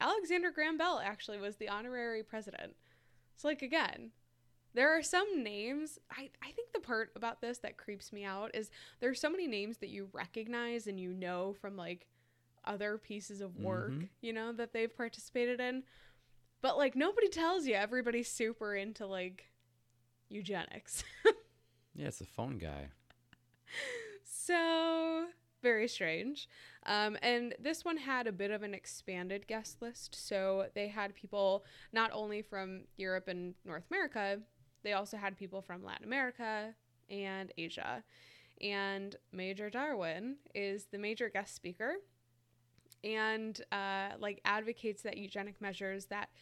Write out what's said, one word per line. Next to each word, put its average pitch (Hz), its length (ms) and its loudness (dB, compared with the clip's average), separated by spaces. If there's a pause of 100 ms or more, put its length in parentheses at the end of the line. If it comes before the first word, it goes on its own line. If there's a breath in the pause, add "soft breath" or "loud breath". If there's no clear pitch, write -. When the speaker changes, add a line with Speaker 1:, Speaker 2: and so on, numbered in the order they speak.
Speaker 1:
Alexander 359 480 4
Graham 311 260 2
Bell 320 260 4
actually 208 360 -4
was 202 180 -4
the 208 120 -6
honorary 233 560 -2
president. - 500 -8 (640 soft breath)
So, - 120 0
like, 294 140 2
again, 247 480 2 (640)
there 262 160 8
are 320 120 6
some 359 400 4
names. 233 560 -2 (140)
I, 269 160 -10 (140)
I 285 100 -10
think 480 200 -8
the 403 80 0
part 226 360 0
about 233 240 -2
this 240 180 -4
that - 200 -8
creeps - 340 -10
me 202 120 -8
out 196 300 -4
is 214 160 -4 (300 loud breath)
there 240 80 4
are 262 60 2
so 294 160 2
many 359 160 0
names 214 320 -2
that 202 100 -8
you 196 240 -8
recognize 233 760 -4
and 190 140 -4
you 180 140 -4
know 185 400 -2
from, 202 200 -8
like, 175 320 -8 (580)
other 208 340 0
pieces 202 420 -8
of 185 160 -8
work, 113 360 0
Speaker 2:
Mm-hmm. 151 120 -2 (160)
Speaker 1:
you 226 140 -4
know, 226 180 -4
that 233 220 -4
they've 226 200 2
participated 240 640 0
in. 254 260 0 (760 soft breath)
But, - 160 6
like, 277 180 6
nobody 392 340 6
tells 330 380 2
you 226 80 6
everybody's 233 560 2
super 220 460 0
into, 208 300 -4
like, 185 440 -4 (760)
eugenics. 202 760 -4 (220)
<laughs> - 720 4
Speaker 2:
Yeah, 147 140 -4
it's - 100 -4
the 95 80 -10
phone 123 320 -4
guy. 71 320 -6 (1300 loud breath)
Speaker 1:
So, 330 1040 2 (340)
very 233 260 6
strange. 190 600 -2 (380 loud breath)
Um, 208 340 2
and 240 380 4
this 302 260 -2
one 339 120 0
had 262 300 0
a 220 60 0
bit 196 200 0
of 208 100 -2
an 208 120 -4
expanded 190 760 -6
guest 220 340 -6
list. 233 320 -10
So 190 600 2
they 208 140 0
had 208 260 -2
people 196 500 4 (280 loud breath)
not 226 200 4
only 214 300 -2
from 190 420 -6 (120)
Europe 185 300 0
and 180 280 -4 (100)
North 170 260 -8
America, 233 480 0 (460)
they 208 80 0
also 208 240 0
had 196 200 -2
people 190 240 -8
from 185 220 -10
Latin - 240 -6
America 226 680 -2 (360)
and 190 480 -4
Asia. 165 460 -4 (560 loud breath)
And 196 560 -2 (160)
Major 190 360 -4
Darwin 233 680 -2 (180)
is 202 320 -2
the 202 120 -8
major 214 300 0
guest 202 280 -2
speaker 226 400 -2 (1080)
and, 220 560 0 (120)
uh, 196 460 0
like, 208 260 -4
advocates 214 580 0
that 208 140 -4
eugenic 202 440 -6
measures 196 460 -4
that, 208 240 -4 (120 loud breath)